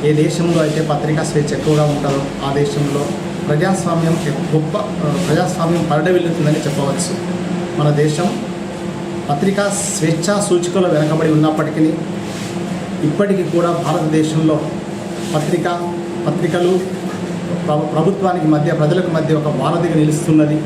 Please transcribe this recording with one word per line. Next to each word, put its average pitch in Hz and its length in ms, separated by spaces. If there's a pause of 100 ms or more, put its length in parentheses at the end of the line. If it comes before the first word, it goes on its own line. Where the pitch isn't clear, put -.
ఏ 151 80
దేశంలో 160 500
అయితే 151 180
పత్రికా 151 420
స్వేచ్ఛ 147 300
ఎక్కువగా 151 320
ఉంటుందో, 139 640
ఆ 135 60
దేశంలో 143 520 (420)
ప్రజాస్వామ్యం 165 640
ఎక్-, 151 420
గొప్ప, 156 220
ఆ, 175 520
ప్రజాస్వామ్యం 165 640
పరిడవిల్లుతుందని 165 680
చెప్పవచ్చు. 143 600 (640)
మన 147 100
దేశం 151 480 (920)
పత్రికా 196 380
స్వేచ్ఛా 196 800
సూచికలో 180 400
వెనకబడి 156 440
ఉన్నప్పటికీ, 156 640 (1080)
ఇప్పటికీ 190 380
కూడా 170 280
భారతదేశంలో 156 920 (720)
పత్రిక, 165 320 (600)
పత్రికలు 180 520 (880)
ప్ర-, 151 260
ప్రభుత్వానికి 180 540
మధ్య, 156 260
ప్రజలకు 165 380
మధ్య 156 240
ఒక 147 120
వారధిగా 160 480
నిలుస్తున్నది. 151 720